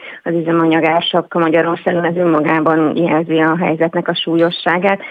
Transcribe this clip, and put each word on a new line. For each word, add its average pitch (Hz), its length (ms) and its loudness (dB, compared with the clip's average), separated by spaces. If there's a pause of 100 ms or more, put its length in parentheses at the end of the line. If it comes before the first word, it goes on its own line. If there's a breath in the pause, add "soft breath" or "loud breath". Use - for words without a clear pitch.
(220 loud breath)
az 170 100 -4
üzemanyag 165 520 2
ársapka 170 540 0
Magyarországon, 170 640 0
ez 170 120 -2
önmagában 160 800 2
jelzi 160 420 0
a 160 180 2
helyzetnek 165 520 -2
a 170 60 0
súlyosságát. 175 840 0 (100)